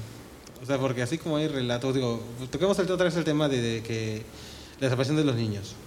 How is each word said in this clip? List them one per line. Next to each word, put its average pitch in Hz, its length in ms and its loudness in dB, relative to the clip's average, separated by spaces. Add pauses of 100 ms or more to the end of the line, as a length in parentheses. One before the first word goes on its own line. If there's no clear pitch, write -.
(640)
O 120 40 -12
sea, 135 120 0
porque 123 240 0
así 160 160 -2
como 160 180 -2
hay 151 120 2
relatos, 127 460 0
digo, 117 280 0 (280)
toquemos 190 280 2
el, 180 120 2
otra 180 140 4
vez 165 120 4
el 165 80 2
tema 151 240 4
de, 131 120 4
de 113 220 0
que 110 400 -4 (580)
la 135 60 2
desaparición 131 300 2
de 156 80 4
los 131 120 4
niños. 104 380 -2 (120)